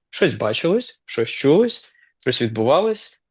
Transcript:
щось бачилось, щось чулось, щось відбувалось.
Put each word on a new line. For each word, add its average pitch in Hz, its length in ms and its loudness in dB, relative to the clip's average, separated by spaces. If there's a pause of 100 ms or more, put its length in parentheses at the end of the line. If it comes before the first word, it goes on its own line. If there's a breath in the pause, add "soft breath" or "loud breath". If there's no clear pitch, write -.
(100)
щось 156 240 0
бачилось, 117 720 -2
щось - 260 -4
чулось, 208 580 2 (300 soft breath)
щось 127 240 -2
відбувалось. 131 760 0 (100)